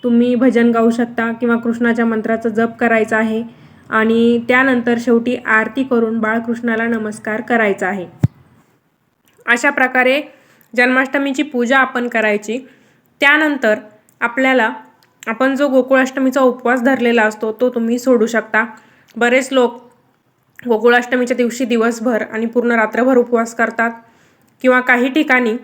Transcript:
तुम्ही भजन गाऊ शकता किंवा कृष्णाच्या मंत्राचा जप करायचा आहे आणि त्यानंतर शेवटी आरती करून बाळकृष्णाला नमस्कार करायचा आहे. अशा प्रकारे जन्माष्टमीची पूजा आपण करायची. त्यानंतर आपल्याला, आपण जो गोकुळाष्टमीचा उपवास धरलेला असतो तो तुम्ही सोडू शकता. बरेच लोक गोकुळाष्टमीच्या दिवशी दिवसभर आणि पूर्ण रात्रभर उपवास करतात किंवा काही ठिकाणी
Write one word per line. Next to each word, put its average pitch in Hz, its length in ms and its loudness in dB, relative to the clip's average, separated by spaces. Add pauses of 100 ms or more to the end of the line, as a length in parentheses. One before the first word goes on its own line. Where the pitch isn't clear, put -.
तुम्ही 240 300 4
भजन 240 360 4
गाऊ 233 200 2
शकता 233 420 -2
किंवा 233 240 0
कृष्णाच्या 233 480 0
मंत्राचा 226 440 -2
जप 226 320 -2
करायचा 226 380 0
आहे 220 240 -2 (480)
आणि 233 480 2 (100)
त्यानंतर 247 500 2
शेवटी 240 380 0 (100)
आरती 226 360 0
करून 226 380 0
बाळकृष्णाला 226 680 -2
नमस्कार 214 540 -6
करायचा 214 480 0
आहे. 185 180 -6 (1400)
अशा 240 240 2
प्रकारे 262 500 0 (540)
जन्माष्टमीची 262 680 0
पूजा 254 360 0
आपण 254 300 -2
करायची. 220 500 -2 (640)
त्यानंतर 285 580 2 (420)
आपल्याला, 247 500 0 (560)
आपण 262 280 -2
जो 285 140 0
गोकुळाष्टमीचा 262 720 0
उपवास 247 420 0
धरलेला 240 400 2
असतो 220 380 -2
तो 254 80 2
तुम्ही 240 300 -2
सोडू 240 280 2
शकता. 226 380 -2 (520)
बरेच 240 360 0
लोक 247 280 0 (880)
गोकुळाष्टमीच्या 240 680 0
दिवशी 240 280 -2
दिवसभर 226 580 0
आणि 220 240 -6
पूर्ण 233 260 0
रात्रभर 233 440 2
उपवास 233 380 0
करतात 226 360 -2 (720)
किंवा 254 180 4
काही 247 280 2
ठिकाणी 254 560 0